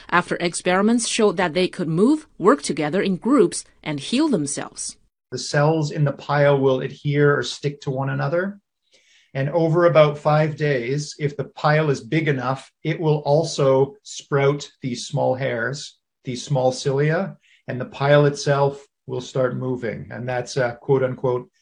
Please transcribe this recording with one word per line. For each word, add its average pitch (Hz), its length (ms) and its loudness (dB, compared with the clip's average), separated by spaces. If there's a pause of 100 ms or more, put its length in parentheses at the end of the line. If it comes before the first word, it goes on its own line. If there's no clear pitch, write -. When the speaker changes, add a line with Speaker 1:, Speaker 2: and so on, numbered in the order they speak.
(100)
Speaker 1:
after - 300 0
experiments 196 680 0
showed 208 300 2
that 180 180 -2
they 180 140 2
could 180 180 -6
move, 214 400 2 (100)
work 233 260 4
together 151 380 -2
in 190 140 0
groups, 226 500 2 (200)
and 151 160 -6
heal 254 260 -2
themselves. 147 720 -4 (340)
Speaker 2:
The 131 60 -10
cells 151 540 0
in 151 140 0
the 139 80 0
pile 143 460 2
will 131 220 2
adhere 143 560 0
or 127 60 -2
stick 143 400 -8
to - 80 -6
one 131 180 -4
another. 156 520 -2 (720)
And 135 160 -2
over 165 340 2
about 151 320 6
five 151 400 2
days, 143 640 -2
if 143 180 -4
the 131 80 -6
pile 151 460 0
is 123 100 0
big 156 280 -2
enough, 131 440 -4 (100)
it 156 160 -4
will 151 280 2
also 139 760 2
sprout 143 680 -2 (100)
these 120 260 -6
small 131 280 0
hairs, 127 640 -6 (260)
these 123 180 -8
small 131 300 0
cilia, 151 640 -2 (300)
and 123 120 -8
the 123 60 -8
pile 147 400 4
itself 143 640 0 (200)
will 127 140 -6
start 127 380 -2
moving. 120 520 -6
And 120 160 -10
that's 123 300 -6
a 120 240 -2
quote-unquote 127 680 -2 (120)